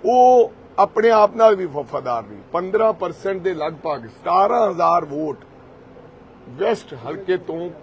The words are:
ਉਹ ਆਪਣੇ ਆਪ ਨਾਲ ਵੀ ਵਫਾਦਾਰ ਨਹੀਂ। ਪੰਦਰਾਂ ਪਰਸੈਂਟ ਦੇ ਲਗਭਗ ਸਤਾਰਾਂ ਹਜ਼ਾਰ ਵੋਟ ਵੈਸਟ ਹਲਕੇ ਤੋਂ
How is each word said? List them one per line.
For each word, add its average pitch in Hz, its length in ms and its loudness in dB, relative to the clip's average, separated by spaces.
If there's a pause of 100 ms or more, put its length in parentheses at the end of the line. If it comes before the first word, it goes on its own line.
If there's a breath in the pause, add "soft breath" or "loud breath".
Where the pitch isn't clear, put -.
ਉਹ 247 480 4 (260)
ਆਪਣੇ 214 320 2
ਆਪ 208 260 4
ਨਾਲ 220 200 6
ਵੀ 185 100 -6
ਵਫਾਦਾਰ 135 560 -6
ਨਹੀਂ। 101 180 -18 (120)
ਪੰਦਰਾਂ 202 400 0
ਪਰਸੈਂਟ 190 500 -8
ਦੇ 185 120 -2
ਲਗਭਗ 151 520 -8
ਸਤਾਰਾਂ 180 640 0
ਹਜ਼ਾਰ 170 340 0
ਵੋਟ 147 340 -8 (1080)
ਵੈਸਟ 185 460 -6 (140)
ਹਲਕੇ 185 280 -4
ਤੋਂ 170 340 -10 (120)